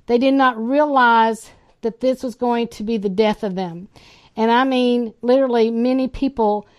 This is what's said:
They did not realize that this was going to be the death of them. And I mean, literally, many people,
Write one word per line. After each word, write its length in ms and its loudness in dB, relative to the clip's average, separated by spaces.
They 100 2
did 160 2
not 240 2
realize 920 2
that 180 -6
this 240 -2
was 120 -8
going 320 -2
to 160 -14
be 140 -4
the 120 -2
death 340 0
of 120 -6
them. 320 -8
And 160 0
I 120 4
mean, 580 0
literally, 500 2
many 360 0
people, 600 -2